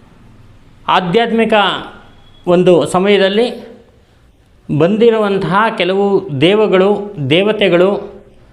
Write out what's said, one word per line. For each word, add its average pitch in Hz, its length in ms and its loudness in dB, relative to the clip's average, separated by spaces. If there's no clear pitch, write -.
ಆಧ್ಯಾತ್ಮಿಕ 220 680 0
ಒಂದು 175 400 4
ಸಮಯದಲ್ಲಿ 196 880 -2
ಬಂದಿರುವಂತಹ 202 800 0
ಕೆಲವು 190 640 -2
ದೇವಗಳು, 202 760 2
ದೇವತೆಗಳು 190 920 0